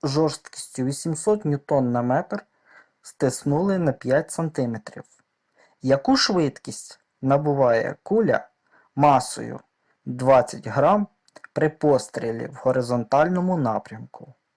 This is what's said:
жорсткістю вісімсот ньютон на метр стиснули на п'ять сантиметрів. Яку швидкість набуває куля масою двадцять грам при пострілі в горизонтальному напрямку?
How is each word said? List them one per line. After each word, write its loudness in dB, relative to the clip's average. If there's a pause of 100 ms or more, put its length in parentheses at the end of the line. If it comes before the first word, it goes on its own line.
жорсткістю -4
вісімсот -2
ньютон 0
на 0
метр -2 (560)
стиснули -2
на 0
п'ять -2
сантиметрів. -6 (760)
Яку 2
швидкість -4 (220)
набуває 2
куля 0 (480)
масою 2 (440)
двадцять 2
грам 2 (460)
при -2
пострілі -2
в -14
горизонтальному 0
напрямку? -6 (220)